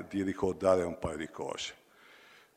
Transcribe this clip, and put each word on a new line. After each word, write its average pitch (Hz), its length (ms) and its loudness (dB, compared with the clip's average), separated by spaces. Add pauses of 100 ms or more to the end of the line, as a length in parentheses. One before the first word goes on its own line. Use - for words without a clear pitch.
di 98 140 -2
ricordare 92 600 4
un 85 140 -4
paio 82 180 -4
di 78 120 -6
cose. - 460 -8 (840)